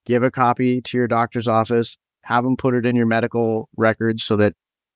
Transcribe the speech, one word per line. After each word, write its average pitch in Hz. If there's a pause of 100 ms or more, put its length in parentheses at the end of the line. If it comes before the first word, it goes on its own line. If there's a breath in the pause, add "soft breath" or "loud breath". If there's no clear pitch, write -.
Give 120
a 127
copy 123
to -
your 123
doctor's 117
office, 110 (240)
have 120
them 131
put 127
it 120
in 123
your 117
medical 113
records 113
so 110
that 104 (420)